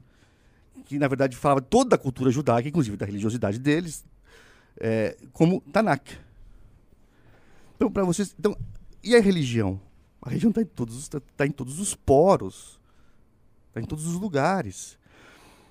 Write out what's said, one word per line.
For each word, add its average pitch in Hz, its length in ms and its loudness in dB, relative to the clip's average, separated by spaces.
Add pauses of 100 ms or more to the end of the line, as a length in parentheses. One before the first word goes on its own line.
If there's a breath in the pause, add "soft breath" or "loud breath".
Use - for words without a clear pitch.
(840)
que 143 140 -8
na 143 100 2
verdade 131 280 0
falava 139 240 2
toda 214 340 2
a - 40 4
cultura 131 320 0
judaica, 127 380 0
inclusive 127 280 -2
da 101 100 -6
religiosidade 113 520 -4
deles, 151 460 -2 (720 soft breath)
é, 110 400 -2 (160)
como 170 280 4 (120)
Tanakh. 190 460 -2 (1600 soft breath)
Então, 269 140 0
pra 196 120 -2
vocês, 185 340 -2
então, 208 200 -2 (460)
e 226 120 4
a 233 60 10
religião? 117 600 2 (400)
A - 100 -14
religião - 200 2
tá 226 120 0
em 185 40 -2
todos 117 300 -8
os, 143 120 -14
tá, 147 120 -10 (160)
tá 143 100 0
em 143 60 -2
todos 135 260 -10
os 196 160 -6
poros, 143 840 2 (920)
tá 113 80 -8
em - 40 -8
todos 156 220 -8
os 170 80 -4
lugares. 170 840 -2 (720 soft breath)